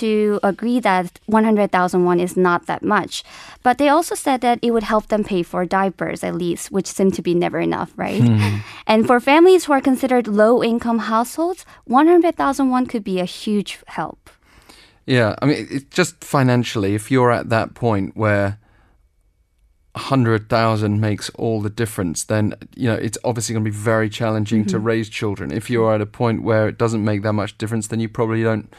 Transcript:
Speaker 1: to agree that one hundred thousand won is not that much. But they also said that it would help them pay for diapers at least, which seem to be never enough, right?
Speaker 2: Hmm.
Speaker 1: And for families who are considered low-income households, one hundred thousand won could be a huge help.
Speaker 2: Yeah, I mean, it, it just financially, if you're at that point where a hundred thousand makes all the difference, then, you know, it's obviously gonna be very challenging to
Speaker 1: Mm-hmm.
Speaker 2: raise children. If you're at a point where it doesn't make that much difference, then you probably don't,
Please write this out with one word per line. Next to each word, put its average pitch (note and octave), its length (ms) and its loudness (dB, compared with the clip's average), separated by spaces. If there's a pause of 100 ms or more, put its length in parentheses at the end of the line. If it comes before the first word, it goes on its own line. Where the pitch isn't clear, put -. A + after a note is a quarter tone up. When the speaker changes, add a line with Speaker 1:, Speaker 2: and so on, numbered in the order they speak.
Speaker 1:
to G#3+ 380 0
agree A3 380 0
that F#3 440 0
one G#3+ 200 4
hundred G#3 280 2
thousand F3+ 320 2
won F3 160 2
is F3+ 160 -2
not F3 300 2
that - 160 -6
much. - 420 -2 (380)
But B3 160 2
they C#4+ 100 4
also E4 260 2
said C4+ 280 -2
that A#3+ 180 2
it A#3 120 0
would A3+ 100 0
help G#3+ 260 -2
them G#3+ 160 0
pay F#3 180 -2
for F3+ 220 -4
diapers F3+ 580 -2
at F3+ 120 -4
least, E3+ 360 -4
which F#3+ 160 -2
seem F#3+ 260 0
to F3+ 100 -6
be F3 100 0
never E3+ 280 0
enough, E3+ 360 -4
right? - 240 -2
Speaker 2:
Hmm. G#2 400 2 (260)
Speaker 1:
And A3 200 2
for B3 140 4
families E4 440 6
who D4 80 -2
are C4+ 80 2
considered B3 480 0
low-income A3+ 800 2
households, C4+ 560 -2 (220)
one C#4+ 220 4
hundred E4+ 280 6
thousand C#4 320 0
won B3+ 160 0
could A#3 200 -6
be F#3 160 -2
a F3+ 40 -2
huge - 600 -4
help. - 420 -10 (800)
Speaker 2:
Yeah, B2 340 2
I C3 60 0
mean, C#3 180 2
it, C#2+ 80 -12
it - 180 -8
just - 320 -2
financially, B2 720 0
if G#2+ 160 -6
you're B2 220 4
at G#2 160 -4
that A2 240 -2
point G#2 420 -2
where G#2 440 -2 (1400)
a - 40 -14
hundred A2+ 500 0
thousand A2 520 0
makes G#2+ 300 -2
all A2+ 320 -4
the G#2 80 -4
difference, G#2+ 540 -4
then, G#2+ 300 0 (220)
you B2+ 120 -4
know, A2 60 0
it's G#2+ 300 -6
obviously A#2 300 -4
gonna A2 100 -2
be A2 60 -2
very A2 380 0
challenging A2 580 0
to F#2+ 100 -2
Speaker 1:
Mm-hmm. G#2+ 100 -4
Speaker 2:
raise A2+ 220 -2
children. G2 420 -6
If G#2 200 -6
you're A2+ 240 2
at G#2 60 0
a G#2+ 60 -4
point A2+ 360 -2
where A2 260 2
it - 100 -8
doesn't A2+ 260 0
make G#2 180 -2
that G#2+ 100 -2
much G#2 260 -4
difference, A2 300 -4
then A2+ 120 -4
you A2+ 80 -4
probably A2+ 340 -2
don't, A2 360 -2